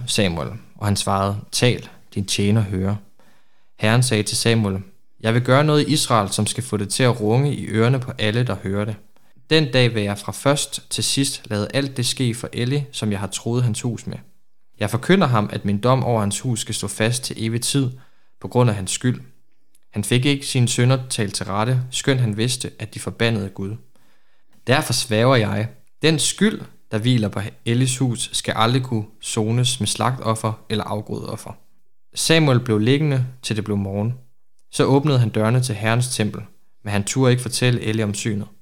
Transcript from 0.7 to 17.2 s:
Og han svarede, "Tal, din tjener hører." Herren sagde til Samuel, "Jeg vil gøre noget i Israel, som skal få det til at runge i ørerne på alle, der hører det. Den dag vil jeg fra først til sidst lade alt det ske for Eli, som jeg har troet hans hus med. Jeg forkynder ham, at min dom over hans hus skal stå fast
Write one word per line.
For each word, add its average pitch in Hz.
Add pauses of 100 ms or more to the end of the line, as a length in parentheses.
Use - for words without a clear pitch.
Og 101
han 101
svarede, 98 (160)
"Tal, - (260)
din 98
tjener 101
hører." 98 (840)
Herren 117
sagde 110
til 107
Samuel, 104 (380)
"Jeg 113
vil 120
gøre 135
noget 151
i -
Israel, 120
som 104
skal -
få -
det 101
til -
at 120
runge 123
i -
ørerne 120
på 127
alle, 110
der 104
hører 98
det. 107 (540)
Den 156
dag 123
vil 107
jeg 101
fra -
først -
til -
sidst -
lade 104
alt 139
det 123
ske -
for -
Eli, 127 (100)
som 110
jeg 95
har 98
troet 117
hans 110
hus 117
med. - (640)
Jeg 104
forkynder 170
ham, 110
at 101
min 101
dom 127
over 120
hans 98
hus 123
skal -
stå 104
fast 123